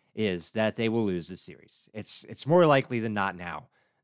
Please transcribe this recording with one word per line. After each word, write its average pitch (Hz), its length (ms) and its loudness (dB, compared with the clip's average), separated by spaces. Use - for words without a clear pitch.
is 92 380 -2
that 110 240 0
they 113 140 0
will 113 160 0
lose 87 240 -2
the 90 80 -8
series. - 560 -12
It's, - 320 -8
it's - 200 -10
more 170 200 6
likely 135 340 4
than 110 140 -4
not 98 240 -2
now 85 320 -12